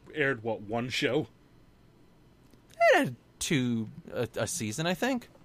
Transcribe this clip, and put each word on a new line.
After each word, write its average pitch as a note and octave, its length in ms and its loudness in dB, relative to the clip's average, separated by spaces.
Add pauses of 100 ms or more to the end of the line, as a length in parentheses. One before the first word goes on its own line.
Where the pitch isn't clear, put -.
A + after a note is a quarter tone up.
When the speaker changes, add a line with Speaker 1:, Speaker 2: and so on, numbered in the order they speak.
(160)
Speaker 1:
aired, C3+ 260 0
what, A2 200 -4
one A#2 260 -4
show? C3 400 0 (1700)
Speaker 2:
It F#4 40 8
had A3+ 180 2 (240)
two, A#2+ 500 0 (240)
a, A#2 140 -2 (100)
a A2 100 -2
season, A2+ 400 -4
I F3+ 60 2
think. A#3+ 340 -2 (180)